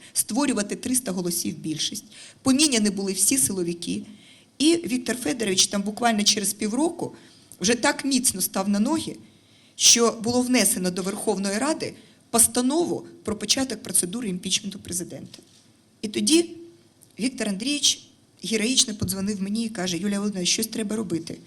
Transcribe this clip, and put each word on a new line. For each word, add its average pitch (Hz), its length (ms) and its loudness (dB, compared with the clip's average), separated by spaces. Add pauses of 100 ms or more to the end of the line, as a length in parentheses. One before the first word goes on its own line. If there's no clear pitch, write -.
(140)
створювати 214 600 0
триста 247 360 -2
голосів 175 460 -2
більшість. - 480 -6 (360)
Поміняні 262 480 4
були 196 240 -2
всі 269 240 2
силовики. 180 640 -2 (600)
І 330 240 6
Віктор 254 300 -2
Федорович 220 520 0
там 202 140 -2
буквально 214 420 0
через 208 300 0
півроку 240 640 -2 (460)
вже 214 140 4
так 285 300 0
міцно 247 360 2
став 190 280 0
на 202 100 4
ноги, 277 360 0 (600)
що 233 480 6
було 240 180 4
внесено 233 500 4
до 185 100 -4
Верховної 196 560 -2
Ради 262 360 -2 (360)
постанову 247 760 2 (180)
про 214 120 -4
початок 220 480 -2
процедури 190 460 -2
імпічменту 185 500 -4
президента. 180 600 -10 (600)
І 214 60 -6
тоді 226 420 2 (720)
Віктор 220 300 -2
Андрійович 240 580 -2 (360)
героїчно 220 520 0
подзвонив 196 460 -2
мені 208 240 -2
і 214 40 -4
каже: 180 280 -4
«Юлія 202 220 -2
Володимирівна, 196 320 -2
щось 220 160 0
треба 220 280 -6
робити. 170 500 -6